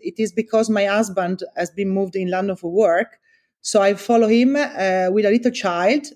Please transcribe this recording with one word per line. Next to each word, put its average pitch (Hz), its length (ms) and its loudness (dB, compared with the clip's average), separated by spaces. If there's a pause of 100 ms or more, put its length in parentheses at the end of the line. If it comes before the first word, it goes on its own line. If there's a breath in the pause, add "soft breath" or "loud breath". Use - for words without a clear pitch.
it - 160 -8
is 214 140 -2
because 220 360 0
my 202 180 0
husband 196 580 -2 (120)
has 175 140 -4
been 196 200 -4
moved 190 260 -4
in 185 140 -4
London 185 260 -4
for 170 160 -10
work. 190 480 0 (400)
So - 200 0
I 196 140 4
follow 233 320 2
him, 247 300 4
uh, 185 560 -2
with 208 120 2
a 202 60 2
little 240 220 2
child. 202 640 0